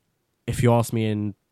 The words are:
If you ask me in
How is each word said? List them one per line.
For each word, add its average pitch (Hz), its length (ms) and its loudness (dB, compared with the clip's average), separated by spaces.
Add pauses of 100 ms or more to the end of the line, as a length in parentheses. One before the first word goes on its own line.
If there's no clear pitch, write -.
(460)
If 120 160 -4
you 117 100 4
ask 117 180 0
me 113 140 -2
in 104 300 -4 (160)